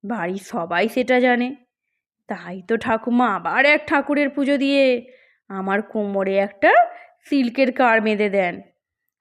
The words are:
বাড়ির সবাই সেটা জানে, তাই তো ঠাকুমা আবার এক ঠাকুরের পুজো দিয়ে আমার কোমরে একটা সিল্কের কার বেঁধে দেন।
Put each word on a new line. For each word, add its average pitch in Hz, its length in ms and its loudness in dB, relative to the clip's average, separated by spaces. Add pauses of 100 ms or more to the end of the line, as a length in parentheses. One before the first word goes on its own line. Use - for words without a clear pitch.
বাড়ির 190 320 -6
সবাই 180 520 -4
সেটা 247 320 0
জানে, 247 340 0 (720)
তাই 180 420 -12
তো 226 80 -2
ঠাকুমা 233 580 0
আবার 180 320 0
এক 294 200 2
ঠাকুরের 285 420 0
পুজো 277 300 -2
দিয়ে 269 540 0 (360)
আমার 190 340 -4
কোমরে 196 540 -2
একটা 202 360 2 (520)
সিল্কের 254 480 0
কার 233 280 2
বেঁধে 214 300 0
দেন। 185 300 -2 (600)